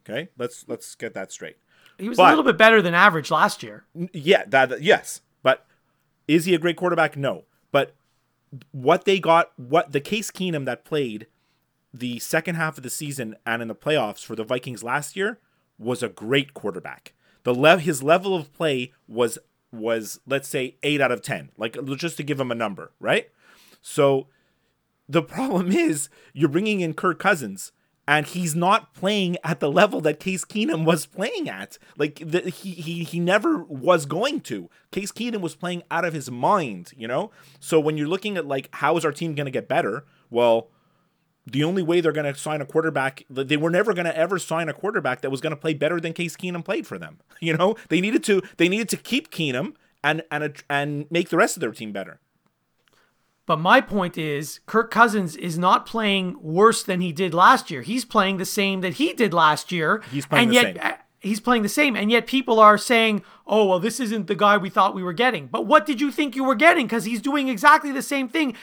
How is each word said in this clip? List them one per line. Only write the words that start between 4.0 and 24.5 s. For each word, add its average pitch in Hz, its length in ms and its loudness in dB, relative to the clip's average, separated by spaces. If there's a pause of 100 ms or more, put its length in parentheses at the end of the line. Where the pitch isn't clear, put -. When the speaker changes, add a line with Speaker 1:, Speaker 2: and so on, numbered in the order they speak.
Speaker 1:
yeah, 160 360 2
that, 131 220 4
that, 123 120 -6
yes. - 380 0 (220)
But 131 220 2 (600)
is 160 200 2
he 185 80 2
a 165 40 4
great 165 180 -2
quarterback? 165 400 0
No. 120 280 -4 (260)
But 139 240 0 (760)
what 147 320 2
they 196 160 2
got, 165 380 2
what 139 340 0
the 139 80 0
Case 208 300 -6
Keenum 165 340 -4
that 123 200 -6
played 117 420 -6 (680)
the 120 240 -8
second 165 360 -4
half 156 240 -6
of 131 40 -18
the 127 80 -10
season 139 460 -8 (100)
and 117 140 -4
in 117 80 -8
the 107 60 -8
playoffs 127 500 -4
for 117 100 -12
the 107 100 -6
Vikings 123 380 -6
last 135 340 -6
year 208 220 -4 (400)
was 120 240 -4
a 113 60 -2
great 135 460 -2
quarterback. 80 580 -10 (300)
The 123 120 0
lev-, 160 280 6
his 147 200 -4
level 180 320 2
of 151 200 -6
play 135 380 -4 (140)
was, 113 320 -2 (320)
was, 113 560 -6
let's 139 220 -4
say, 131 340 -6
eight 147 200 0
out 123 100 2
of 104 100 -4
ten. 85 360 -8
Like, 110 180 -6
l-, - 60 -8 (120)
just 160 220 -6
to 151 60 -8
give 143 180 -4
him 127 100 -4
a 120 40 -4
number, 98 460 -6
right? 147 280 0 (540)
So 139 460 2 (800)